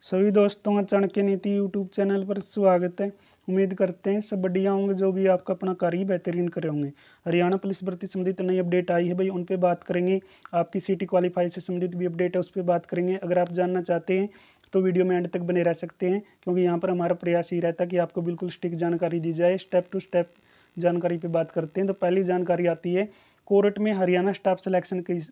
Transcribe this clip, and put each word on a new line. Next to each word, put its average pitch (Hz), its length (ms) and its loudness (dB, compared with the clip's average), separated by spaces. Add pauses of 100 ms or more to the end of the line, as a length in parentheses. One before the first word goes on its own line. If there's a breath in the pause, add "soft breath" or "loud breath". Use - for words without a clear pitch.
सभी 190 280 2
दोस्तों 202 440 2
का 202 80 2
चाणक्य 196 380 0
नीति 196 300 0
YouTube 202 360 -2
चैनल 196 380 0
पर 202 140 -4
स्वागत 180 640 2
है। 196 60 -2 (400 soft breath)
उम्मीद 190 260 0
करते 185 360 -2
हैं 202 120 0
सब 208 200 -6
बढ़िया 190 300 0
होंगे, 196 220 0
जो 190 180 0
भी 190 160 0
आपका 185 260 2
अपना 185 220 -4
कार्य 180 300 -2
बेहतरीन 175 420 -2
करे 165 200 -6
होंगे। 147 240 -4 (340 soft breath)
हरियाणा 175 320 2
पुलिस 190 260 -6
भर्ती 185 240 -6
संबंधित 190 340 -4
नई 185 160 0
अपडेट 180 340 0
आई 175 160 2
है 175 60 0
भाई, 190 160 0
उन 180 140 -4
पे 185 140 -4
बात 180 260 2
करेंगे। 180 360 0 (340 loud breath)
आपकी 170 260 0
सीटी 185 260 -2
क्वालिफाई 180 440 2
से 175 120 -12
संबंधित 180 340 -4
भी 175 100 -4
अपडेट 180 300 -2
है, 180 40 2
उस 175 100 -4
पे 196 140 -6
बात 175 220 0
करेंगे। 180 320 -2
अगर 175 220 0
आप 175 120 0
जानना 180 300 0
चाहते 175 380 0
हैं 202 100 -2 (440 loud breath)
तो 190 80 4
वीडियो 185 240 4
में 185 100 2
एंड 175 120 0
तक 175 140 -4
बने 175 220 2
रह 170 120 4
सकते 180 340 -6
हैं, 202 120 0 (220 soft breath)
क्योंकि 180 180 0
यहाँ 175 160 2
पर 185 120 -2
हमारा 175 260 0
प्रयास 170 360 0
ही 175 80 0
रहता 170 240 0
है 175 60 -4
कि 180 80 0
आपको 170 240 0
बिल्कुल 170 280 -4
सटीक 170 260 -6
जानकारी 170 440 0
दी 165 140 -2
जाए। 175 240 4
स्टेप 180 340 0
टू 190 80 -2
स्टेप 175 280 0 (500 soft breath)
जानकारी 170 400 0
पे 170 120 -6
बात 165 220 0
करते 165 300 -4
हैं। 196 60 0
तो 196 80 -2
पहली 185 280 2
जानकारी 180 440 0
आती 170 260 -2
है, 196 140 0 (400 loud breath)
कोर्ट 202 320 4
में 214 140 0
हरियाणा 185 400 2
स्टाफ 185 260 0
सिलेक्शन 185 420 -2
की 175 180 -4 (120)